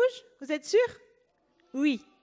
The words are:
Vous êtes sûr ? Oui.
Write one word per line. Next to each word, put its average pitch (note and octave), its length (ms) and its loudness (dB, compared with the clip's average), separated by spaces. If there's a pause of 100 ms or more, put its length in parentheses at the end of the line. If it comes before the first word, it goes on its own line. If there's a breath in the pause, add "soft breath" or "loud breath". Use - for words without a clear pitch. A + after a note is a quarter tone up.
(420)
Vous C#4 100 -8
êtes D4+ 140 -6
sûr ? G4+ 140 2 (960)
Oui. C#4 280 -2 (200)